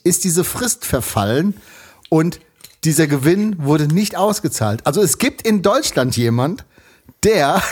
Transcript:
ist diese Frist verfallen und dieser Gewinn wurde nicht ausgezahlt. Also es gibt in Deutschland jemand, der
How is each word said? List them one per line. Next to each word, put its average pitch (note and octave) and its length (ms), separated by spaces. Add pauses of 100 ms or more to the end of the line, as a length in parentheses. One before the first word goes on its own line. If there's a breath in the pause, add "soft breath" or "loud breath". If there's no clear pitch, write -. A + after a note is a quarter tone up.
ist F3 180
diese F3 220
Frist - 400
verfallen B2+ 720 (540 loud breath)
und E3 300 (460 loud breath)
dieser D#3+ 220
Gewinn F3 520
wurde D3 340
nicht G3+ 220
ausgezahlt. D3+ 680
Also D3 160
es F3+ 160
gibt - 240
in G#3+ 200
Deutschland G3 540
jemand, A#2+ 480 (600 soft breath)
der F3+ 380 (100)